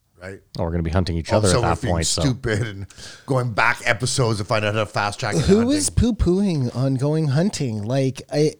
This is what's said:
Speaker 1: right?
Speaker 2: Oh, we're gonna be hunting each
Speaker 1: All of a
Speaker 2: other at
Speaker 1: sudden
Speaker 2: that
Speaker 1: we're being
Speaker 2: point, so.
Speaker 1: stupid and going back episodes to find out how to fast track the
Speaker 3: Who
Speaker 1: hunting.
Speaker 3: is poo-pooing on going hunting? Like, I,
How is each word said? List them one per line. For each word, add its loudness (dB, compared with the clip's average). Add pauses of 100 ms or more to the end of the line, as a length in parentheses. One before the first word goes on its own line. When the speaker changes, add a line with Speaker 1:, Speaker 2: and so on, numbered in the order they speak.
(220)
Speaker 1:
right? -14 (180)
Speaker 2:
Oh, -2
we're -2
gonna 0
be -2
hunting 0
each -4
Speaker 1:
All 4
of 2
a 4
Speaker 2:
other 4
at 0
Speaker 1:
sudden 0
Speaker 2:
that 0
Speaker 1:
we're -14
being -2
Speaker 2:
point, 0
so. -2
Speaker 1:
stupid -2
and -12 (400)
going -2
back 2
episodes 0
to -6
find 0
out 0
how 0
to 0
fast -4
track -4
the 2
Speaker 3:
Who 6
Speaker 1:
hunting. 2
Speaker 3:
is -2
poo-pooing 2
on 0
going 0
hunting? 0
Like, -2 (100)
I, 2